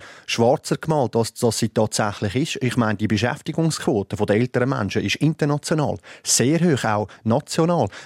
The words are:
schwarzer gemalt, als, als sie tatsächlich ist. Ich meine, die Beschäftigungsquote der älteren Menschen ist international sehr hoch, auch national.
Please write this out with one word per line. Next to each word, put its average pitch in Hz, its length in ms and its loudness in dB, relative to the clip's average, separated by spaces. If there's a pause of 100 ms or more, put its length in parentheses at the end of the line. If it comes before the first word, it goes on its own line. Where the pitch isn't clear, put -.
(260)
schwarzer 131 500 2
gemalt, 147 400 0
als, - 260 -2
als 117 180 0
sie 113 100 0
tatsächlich 110 640 -2
ist. - 260 -2
Ich 123 140 -2
meine, 107 220 2
die 107 100 -2
Beschäftigungsquote 117 1080 -2
der 104 200 2
älteren 123 320 0
Menschen 104 320 -2
ist 98 160 -2
international 147 800 0 (260)
sehr 147 380 2
hoch, 165 240 2
auch 104 240 0 (160)
national. 147 640 2 (180)